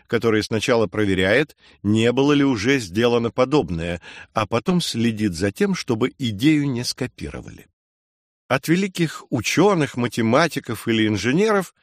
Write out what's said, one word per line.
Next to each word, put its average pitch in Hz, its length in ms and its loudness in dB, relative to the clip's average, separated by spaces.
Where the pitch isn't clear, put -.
которое 110 340 0
сначала 110 460 0
проверяет, 104 680 2
не 110 300 2
было 139 220 4
ли 143 100 2
уже 131 340 2
сделано 117 520 0
подобное, 90 720 -2
а 110 120 0
потом 165 360 0
следит 110 500 -2
за 92 200 -2
тем, 196 220 -2
чтобы 120 440 -2
идею 143 500 0
не 120 160 -4
скопировали. - 840 -10
От 131 200 0
великих 175 600 -2
ученых, 151 680 2
математиков 120 920 0
или 110 200 2
инженеров 156 760 0